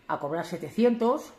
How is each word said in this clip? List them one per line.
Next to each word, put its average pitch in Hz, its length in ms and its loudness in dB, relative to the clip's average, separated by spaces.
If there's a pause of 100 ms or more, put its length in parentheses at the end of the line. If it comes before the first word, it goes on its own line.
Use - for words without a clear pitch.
a 151 120 -2
cobrar 160 260 -4
setecientos 233 920 0